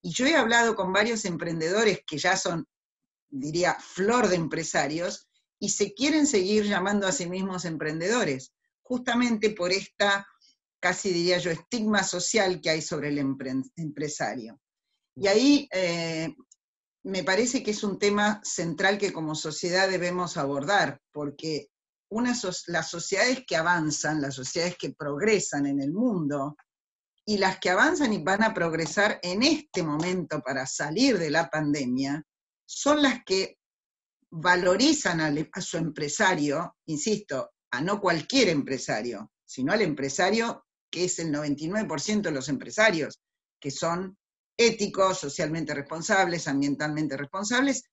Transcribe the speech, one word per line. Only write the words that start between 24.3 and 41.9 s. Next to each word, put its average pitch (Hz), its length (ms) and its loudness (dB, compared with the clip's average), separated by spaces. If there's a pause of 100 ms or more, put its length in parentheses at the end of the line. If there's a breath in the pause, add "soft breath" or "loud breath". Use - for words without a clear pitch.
sociedades 165 420 -4
que 147 180 -8
progresan 147 720 -2
en 139 140 0
el 139 100 -2
mundo, 156 640 -2 (680)
y 208 140 0
las 185 220 0
que 180 100 0
avanzan 269 420 4
y 175 120 -2
van 196 180 2
a 220 140 2
progresar 165 680 0
en 180 220 -2
este 269 400 0
momento 156 580 -2
para 135 240 -4
salir 185 540 2
de 160 100 0
la 165 180 2
pandemia, 143 760 -2 (420)
son 302 380 2
las 247 200 2
que 190 360 -2 (720)
valorizan 180 880 4
al, 151 320 0
a 190 80 -6
su - 160 -6
empresario, 156 960 0 (120)
insisto, 160 640 -2 (200)
a 123 100 -2
no 202 200 0
cualquier 185 480 4
empresario, 123 840 -4 (140)
sino 131 260 -4
al 214 120 4
empresario 185 800 0 (240)
que 170 160 -2
es 180 140 -2
el 165 120 -4
noventa 147 320 -2
y 160 40 -4
nueve 202 200 -2
por 147 140 -4